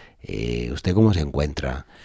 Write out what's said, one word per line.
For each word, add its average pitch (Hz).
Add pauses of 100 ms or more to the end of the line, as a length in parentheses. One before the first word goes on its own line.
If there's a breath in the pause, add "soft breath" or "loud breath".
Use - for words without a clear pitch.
(240 soft breath)
Eh, 58
¿usted 90
cómo 107
se 90
encuentra 69 (200 soft breath)